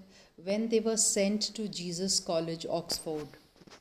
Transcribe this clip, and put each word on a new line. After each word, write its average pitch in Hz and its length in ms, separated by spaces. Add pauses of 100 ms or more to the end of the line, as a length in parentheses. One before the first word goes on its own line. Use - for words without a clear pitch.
(360)
when 208 340
they 226 100
were 220 180
sent 208 440 (140)
to 214 120
Jesus 175 520
College, 165 500
Oxford. 160 580 (540)